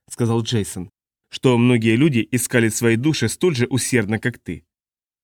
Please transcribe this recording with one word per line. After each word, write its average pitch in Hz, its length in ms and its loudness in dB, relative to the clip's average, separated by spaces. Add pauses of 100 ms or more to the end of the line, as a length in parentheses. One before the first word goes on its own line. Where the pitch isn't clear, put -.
сказал 117 340 -2
Джейсон, — 98 480 -6 (380)
что 127 280 2
многие 117 380 4
люди 127 360 2
искали 117 380 0
свои 113 260 0
души 127 320 0
столь 170 280 0
же 120 100 0
усердно, 110 540 -2
как 120 180 -6
ты". 82 280 -12 (580)